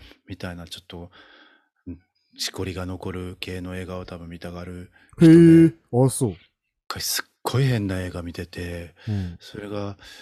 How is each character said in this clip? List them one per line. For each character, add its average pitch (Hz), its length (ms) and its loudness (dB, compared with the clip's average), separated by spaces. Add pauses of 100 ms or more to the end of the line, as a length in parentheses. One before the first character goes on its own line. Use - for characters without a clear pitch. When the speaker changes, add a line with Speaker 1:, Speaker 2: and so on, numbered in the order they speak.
(280)
Speaker 1:
み 98 80 -14
た 90 160 -12
い 85 40 -14
な 85 100 -16
ち - 120 -16
ょ - 40 -20
っ - 40 -20
と、 85 240 -16 (760)
う 90 40 -14
ん、 82 80 -14 (380)
し - 140 -10
こ 95 140 -10
り 92 100 -8
が 90 120 -10
残 92 260 -10
る 92 280 -12
系 92 200 -10
の 90 160 -12
映 92 100 -10
画 90 120 -12
を 90 60 -14
多 90 140 -16
分 85 100 -16
見 85 100 -16
た 87 140 -14
が 87 120 -14
る 90 280 -16 (260)
人 170 80 8
で、 160 60 12
Speaker 2:
へ 165 340 10
え、 160 80 0 (300)
あ、 127 60 4
そ 123 180 -4
う。 92 40 -6
Speaker 1:
一 85 60 -14 (480)
回 - 160 -12
す - 240 -6
っ - 40 -20 (120)
ご - 180 -2
い 139 40 2
変 117 220 0
な 92 160 -2
映 90 80 -8
画 90 120 -10
見 85 100 -12
て 87 140 -10
て、 87 480 -12 (140)
Speaker 2:
う 107 40 -4
ん。 90 280 -6
Speaker 1:
そ - 180 -18
れ 104 100 -14
が、 101 280 -8 (260)